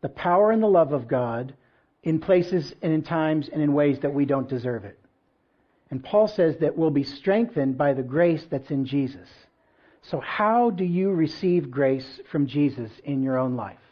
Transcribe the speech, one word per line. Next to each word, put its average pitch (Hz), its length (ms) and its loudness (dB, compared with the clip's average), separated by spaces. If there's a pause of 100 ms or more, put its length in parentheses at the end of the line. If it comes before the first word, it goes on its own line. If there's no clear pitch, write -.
the 156 80 -8
power 190 420 2
and 220 120 2
the 220 40 2
love 165 260 6
of 127 140 -4
God 123 480 -2 (480)
in 160 180 0
places 180 640 0
and 160 100 0
in 156 100 0
times 156 500 -2
and 156 100 -2
in 147 120 2
ways 143 260 4
that 143 140 -2
we 143 100 2
don't 139 240 0
deserve 120 360 -4
it. 101 140 -18 (920)
And 131 120 -8
Paul 208 240 2
says 170 340 0
that 156 160 0
we'll 160 140 2
be 143 140 0
strengthened 160 720 -2
by 143 140 2
the 131 100 -2
grace 156 480 0
that's 135 200 -6
in 135 160 -2
Jesus. 135 420 -4 (840)
So 151 100 -4
how 226 480 0
do 190 160 -2
you 180 280 0
receive 165 580 0
grace 135 500 -2 (100)
from 143 160 0
Jesus 139 440 -2 (140)
in 139 180 -4
your 131 160 0
own 127 180 -2
life? 107 220 -10 (140)